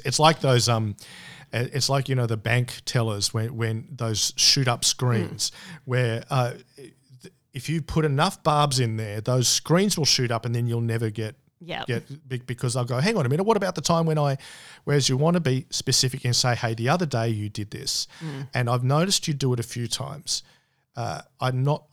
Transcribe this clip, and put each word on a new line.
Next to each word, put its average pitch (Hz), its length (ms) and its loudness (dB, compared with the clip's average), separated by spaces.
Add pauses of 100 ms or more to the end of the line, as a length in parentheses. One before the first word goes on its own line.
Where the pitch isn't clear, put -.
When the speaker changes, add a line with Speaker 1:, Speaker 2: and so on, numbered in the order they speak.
Speaker 1:
it's 135 120 0
like 156 220 6
those, 123 300 4
um, 110 260 0 (580)
uh, 117 200 -2
it's 131 160 0
like, 135 180 0
you 135 80 0
know, 123 100 2
the 110 120 0
bank 120 480 0
tellers 107 480 0
when, 113 240 -4
when 113 340 -2
those 113 460 -2
shoot 131 320 4
up - 160 0
screens 110 640 0
Speaker 2:
Mm. - 320 -18
Speaker 1:
where, 120 460 0
uh, 123 240 0 (240)
th-, - 160 -20 (580)
if - 160 -10
you 160 140 0
put 156 240 0
enough 151 380 0
barbs 147 360 4
in 113 160 0
there, 110 240 -6
those 123 300 2
screens 190 480 2
will 156 80 0
shoot 120 260 2
up 117 140 -2
and 120 100 -2
then 120 120 0
you'll 117 120 0
never 113 300 0
get 107 260 -6 (260)
Speaker 2:
Yep. 160 260 -8
Speaker 1:
get, 139 420 -8
be-, 127 160 -4
because 123 300 -4
they'll 127 100 0
go, 120 140 -2
"Hang 214 180 0
on 139 80 2
a 120 40 0
minute, 156 160 2
what 220 120 4
about 185 180 -2
the 160 60 -6
time 165 240 2
when 156 140 2
I," 143 180 2 (460)
whereas 143 260 2
you 131 80 2
wanna 170 220 4
be 131 320 0
specific - 540 0
and 120 100 2
say, 123 180 2
"Hey, 113 220 -2
the 117 140 0
other 180 180 2
day 117 220 0
you 104 200 -2
did 104 220 -8
this, - 360 -6 (120)
Speaker 2:
Mm. 139 340 -8
Speaker 1:
and 120 160 0
I've 123 140 2
noticed 156 440 2
you 156 60 0
do 135 200 0
it 120 60 0
a 113 40 -2
few 120 240 -6
times." - 560 -6 (540)
Uh, 110 240 -6 (180)
I'm 127 240 0
not, 147 300 0